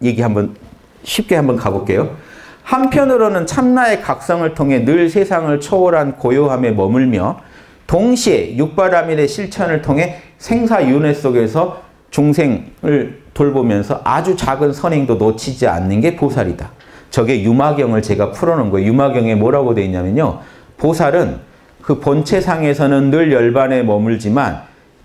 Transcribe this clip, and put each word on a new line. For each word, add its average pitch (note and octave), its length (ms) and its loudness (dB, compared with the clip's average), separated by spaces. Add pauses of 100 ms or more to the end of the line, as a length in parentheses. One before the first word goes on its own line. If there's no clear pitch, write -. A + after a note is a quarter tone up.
얘기 A#2+ 180 0
한번 G#2 340 -2 (480)
쉽게 - 320 -2
한번 C#3 200 2
가볼게요. G2+ 600 -2 (500)
한편으로는 C4 800 2
참나의 B3 560 2
각성을 D#3+ 540 -2
통해 C#3 300 0
늘 E3 240 4
세상을 E3 500 0
초월한 D#3+ 580 0
고요함에 B2+ 540 0
머물며 A2 680 0 (460)
동시에 F3 720 0
육바라밀의 D#3+ 720 0
실천을 E3+ 560 -4
통해 E3+ 380 -2 (180)
생사윤회 D#3 720 2
속에서 C3+ 720 -2 (260)
중생을 C#3+ 1120 0 (140)
돌보면서 B2 680 0
아주 D#3+ 320 0
작은 C#3 380 0
선행도 C#3 420 0
놓치지 A2+ 520 -2
않는 F#2+ 340 0
게 E3 140 0
보살이다. B2+ 560 -4 (400)
저게 A#2 320 0
유마경을 B2 580 2
제가 G#2 300 -2
풀어놓은 D#3+ 400 -2
거예요. F#2+ 160 0
유마경에 A#2+ 480 2
뭐라고 B2 400 2
돼 G2+ 80 0
있냐면요. F#2+ 560 -2 (380)
보살은 D3+ 600 0 (460)
그 C#3+ 160 -2
본체상에서는 D3 1120 0
늘 D#3+ 200 4
열반에 B2 520 2
머물지만 G#2+ 800 0 (420)